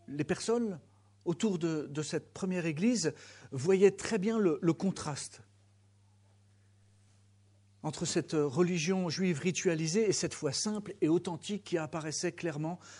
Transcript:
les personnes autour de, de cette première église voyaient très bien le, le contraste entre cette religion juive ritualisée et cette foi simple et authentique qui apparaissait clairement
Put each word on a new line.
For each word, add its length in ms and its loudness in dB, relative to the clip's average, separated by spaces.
les 180 -6
personnes 560 -2
autour 320 0
de, 320 -2
de 120 -4
cette 300 -6
première 320 -2
église 480 2
voyaient 380 6
très 260 -2
bien 220 0
le, 240 4
le 100 6
contraste 720 -4
entre 240 -4
cette 260 -2
religion 760 2
juive 300 0
ritualisée 680 2
et 40 4
cette 220 -2
foi 180 -2
simple 480 -4
et 80 4
authentique 540 0
qui 160 -4
apparaissait 540 -4
clairement 460 -4